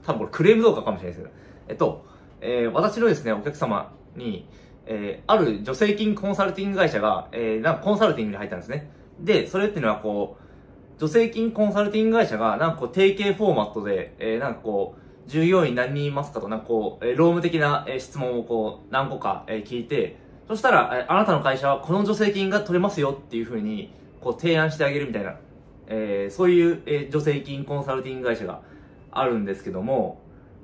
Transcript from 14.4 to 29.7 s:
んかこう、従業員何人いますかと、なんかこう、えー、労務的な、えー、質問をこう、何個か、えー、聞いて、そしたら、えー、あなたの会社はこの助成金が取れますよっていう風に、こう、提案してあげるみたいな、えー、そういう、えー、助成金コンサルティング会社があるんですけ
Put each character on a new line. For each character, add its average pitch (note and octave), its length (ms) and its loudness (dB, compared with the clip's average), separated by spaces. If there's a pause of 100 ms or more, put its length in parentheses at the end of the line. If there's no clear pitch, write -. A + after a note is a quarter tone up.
ん A2+ 40 -8
か - 60 -14
こ G2+ 360 -4
う、 - 320 -20
従 D#3 160 2
業 F3 220 6
員 B2 80 -2
何 B2+ 180 0
人 C#3+ 120 -2
い C#3+ 80 -2
ま C#3 100 -2
す - 80 -10
か A2+ 100 -8
と、 G2 60 -6
な A2 120 -4
ん - 20 -8
か - 60 -14
こ A2 360 -2
う、 - 20 -4
え B2 100 0
ー、 - 20 -2
労 E3 140 6
務 E3+ 120 2
的 E3 160 0
な、 C#3+ 300 2
え C3 60 -4
ー、 C3 40 -6
質 - 180 -12
問 B2+ 220 -2
を A2+ 60 -4
こ A2 440 -4
う、 - 40 -10
何 C3+ 180 0
個 C3+ 80 -8
か、 F#2+ 300 -4
え A2 80 -4
ー、 G#2 80 -8
聞 A#2+ 160 -8
い A2+ 80 -8
て、 B2+ 300 -2 (280)
そ A3 80 -6
し G#3+ 80 -4
た C4 80 4
ら、 B2+ 380 4
え - 20 -2
ー、 - 20 2
あ F3+ 40 4
な G#3 80 6
た G3 80 4
の D3 80 4
会 C3+ 180 2
社 C#3 100 0
は C#3 120 2
こ D#3 120 -4
の G3+ 140 2
助 G#3 80 0
成 G#3 160 2
金 G3 180 0
が G3+ 120 2
取 E3+ 140 -2
れ F3+ 40 4
ま F#3+ 100 4
す D#3+ 120 -2
よ C#3 100 2
っ C#3 180 -10
て A#2 80 -8
い A2+ 60 -2
う - 20 -8
風 A#2 160 -6
に、 G#2 320 -6 (280)
こ A#2+ 180 -4
う、 - 20 -18
提 E3 160 2
案 D#3 140 2
し D3+ 80 -6
て D3+ 60 2
あ C#3 80 2
げ D3 80 -2
る C#3 80 -4
み A#2 40 -6
た A2 60 -4
い G2+ 60 -4
な、 F#2 100 -8 (540)
え G2+ 420 -2
ー、 - 20 -10
そ F#3 140 2
う F3+ 60 8
い E3+ 200 6
う、 D#3+ 140 -6
え C#3+ 240 -2
ー、 - 20 -4
助 D3+ 60 0
成 D3 220 0
金 C#3 240 -8
コ C#3+ 120 -6
ン C#3 80 -4
サ C3+ 80 -2
ル C3 120 -4
テ C3 60 -10
ィ C3 60 -8
ン B2+ 40 -8
グ B2 80 -2
会 A2+ 80 0
社 G#2 100 -8
が F2 160 -10 (480)
あ C3 140 0
る A#2+ 160 2
ん G2+ 40 -2
で G2 80 -4
す - 120 -8
け G2 80 -8